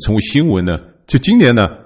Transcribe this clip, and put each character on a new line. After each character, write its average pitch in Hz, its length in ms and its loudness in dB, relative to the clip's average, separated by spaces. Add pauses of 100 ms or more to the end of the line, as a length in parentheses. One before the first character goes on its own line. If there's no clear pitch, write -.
成 107 100 -2
为 107 60 0
新 143 260 -2
闻 95 180 -2
呢？ 87 140 -4 (280)
就 - 120 0
今 202 180 0
年 143 180 4
呢， 107 120 2 (200)